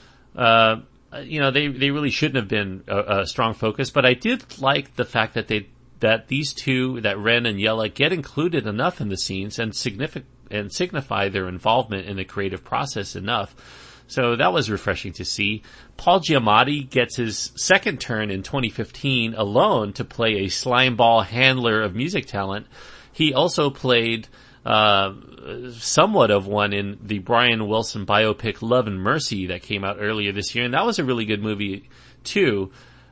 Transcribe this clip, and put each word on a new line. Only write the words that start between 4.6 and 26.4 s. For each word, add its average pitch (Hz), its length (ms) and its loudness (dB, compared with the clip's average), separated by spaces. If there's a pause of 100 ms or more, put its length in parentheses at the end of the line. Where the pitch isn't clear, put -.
like 135 360 0
the 127 80 -2
fact 113 300 -2
that 110 140 -4
they, 107 200 -2 (320)
that 110 280 2
these 139 240 -4
two, 127 500 -2
that 101 160 -2
Ren 117 280 2
and 104 140 -2
Yella, 110 280 0
get 147 240 0
included 156 540 -2
enough 117 340 -2
in 120 80 -4
the 95 80 -4
scenes 98 440 -8
and 113 120 -4
signifi-, 123 520 -8 (260)
and 104 220 -6
signify 135 560 -2
their 95 200 -4
involvement 110 580 -2
in 98 100 -8
the 95 80 -6
creative 98 400 -6
process 117 500 -6
enough. 98 400 -4 (560)
So 120 260 0
that 180 180 2
was 123 160 0
refreshing 98 440 -4
to 90 120 -10
see. 107 360 -4 (360)
Paul 180 220 4
Giamatti 135 680 2
gets 123 280 0
his 110 400 -6
second 190 440 2
turn 107 300 -4
in 95 120 -4
twenty 123 280 -4
fifteen 117 640 -4
alone 110 600 2
to 120 100 -6
play 113 320 0
a 98 100 0
slimeball 117 800 4
handler 120 560 2
of 98 120 -2
music 151 300 -4
talent. 101 440 -6 (440)
He 156 220 2
also 151 340 2
played, 117 580 0 (380)
uh, 104 480 4 (600)
somewhat 151 580 4
of 101 160 4